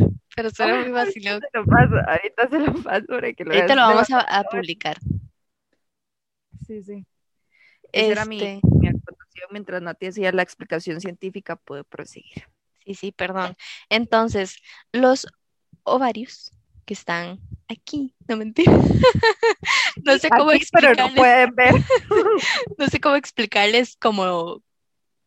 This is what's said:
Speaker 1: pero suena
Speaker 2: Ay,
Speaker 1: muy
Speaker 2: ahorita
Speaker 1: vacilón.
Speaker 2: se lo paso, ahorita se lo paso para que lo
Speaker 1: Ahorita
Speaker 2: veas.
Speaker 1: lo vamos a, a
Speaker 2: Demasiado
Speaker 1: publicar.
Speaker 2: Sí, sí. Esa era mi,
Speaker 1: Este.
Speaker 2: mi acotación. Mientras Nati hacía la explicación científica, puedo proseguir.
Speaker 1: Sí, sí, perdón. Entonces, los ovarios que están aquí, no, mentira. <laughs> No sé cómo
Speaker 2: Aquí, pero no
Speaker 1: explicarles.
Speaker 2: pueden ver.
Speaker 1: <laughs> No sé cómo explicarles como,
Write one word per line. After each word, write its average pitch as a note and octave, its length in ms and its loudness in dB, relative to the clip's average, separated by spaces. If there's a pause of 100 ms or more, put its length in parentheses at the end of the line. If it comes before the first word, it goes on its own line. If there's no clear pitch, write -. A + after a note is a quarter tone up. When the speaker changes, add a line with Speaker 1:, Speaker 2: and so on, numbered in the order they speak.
(360)
Speaker 1:
pero A3+ 140 -6
suena A3 240 -2
Speaker 2:
Ay, B3 160 -4
Speaker 1:
muy B3 80 -4
Speaker 2:
ahorita A#3+ 80 -2
Speaker 1:
vacilón. G#3 340 -6
Speaker 2:
se - 180 -10
lo G#3+ 60 -6
paso, A#3+ 300 4 (120)
ahorita G3+ 440 -2
se D4+ 100 -2
lo D4 220 -2
paso G#3 260 -4
para B3 240 -6
que - 120 -14
lo D#3+ 100 -8
Speaker 1:
Ahorita F#3 200 4
Speaker 2:
veas. - 20 4
Speaker 1:
lo C4 60 4
vamos A3 280 4
a, C4 80 0
a - 20 -
Speaker 2:
Demasiado G3 300 -2
Speaker 1:
publicar. E3 480 -8 (1700)
Speaker 2:
Sí, G#3+ 160 -14
sí. G3+ 240 -18 (880)
Esa G#3+ 200 0
era G#3+ 120 -4
mi, A3 160 -10
Speaker 1:
Este. G3+ 200 -8 (200)
Speaker 2:
mi - 80 2
acotación. - 600 -12
Mientras F#3+ 320 -10
Nati E3+ 240 -12
hacía F#3 260 -4
la F#3 100 0
explicación E3+ 580 -8
científica, F#3 560 -14
puedo C#3+ 280 -18
proseguir. - 600 -20 (400)
Speaker 1:
Sí, G3 100 -16
sí, G3 180 -12
perdón. F#3 420 -8 (360)
Entonces, A3 680 -2 (360)
los B3+ 340 2 (580)
ovarios B3+ 680 -4 (340)
que G#3 80 -10
están F3 440 -8 (300)
aquí, C4+ 460 -12 (140)
no, A3+ 80 -4
mentira. A3 360 2
<laughs> - 1300 2
No C#4 140 4
sé D#4 120 -2
cómo C#4 200 4
Speaker 2:
Aquí, D4+ 220 4
pero D#4+ 220 6
no B3+ 120 2
Speaker 1:
explicarles. B3+ 80 -8
Speaker 2:
pueden B3 400 6
ver. B3+ 200 6 (340)
Speaker 1:
<laughs> G#4+ 680 0
No C#4 100 -2
sé C4+ 120 -4
cómo C#4+ 160 2
explicarles A3+ 800 0
como, F3+ 680 -2 (640)